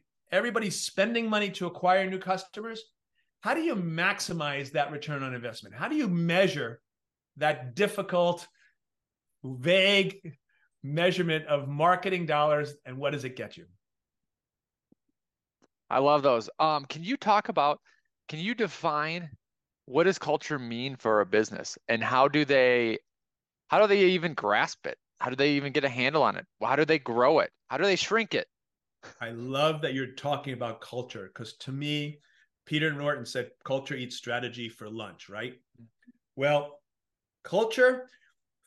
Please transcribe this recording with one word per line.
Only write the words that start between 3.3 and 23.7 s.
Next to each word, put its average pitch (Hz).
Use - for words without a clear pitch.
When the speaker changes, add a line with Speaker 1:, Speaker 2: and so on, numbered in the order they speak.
Speaker 1:
How 233
do 320
you 320
maximize 165
that 147
return 147
on 127
investment? 113
How 180
do 302
you 262
measure 170
that 131
difficult, 185
vague 185
measurement 165
of 143
marketing 175
dollars, 147
and 127
what 139
does 131
it 123
get 107
you? -
Speaker 2:
I 127
love 143
those. 120
Um, 151
can 160
you 240
talk 208
about, 151
can 156
you 208
define 160
what 139
does 185
culture 151
mean 120
for 107
a 95
business, 107
and 113
how 131
do 147
they, 123
how 175